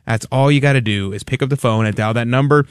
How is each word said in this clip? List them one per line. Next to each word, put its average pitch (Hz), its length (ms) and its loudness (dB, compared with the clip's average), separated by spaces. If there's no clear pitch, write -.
That's 113 260 -4
all 135 200 2
you 143 100 4
gotta 139 200 2
do 101 300 -2
is 101 120 -10
pick - 180 -6
up 135 80 -2
the 139 80 -2
phone 110 300 0
and 104 80 -2
dial 110 180 -2
that 117 140 -2
number. 139 440 2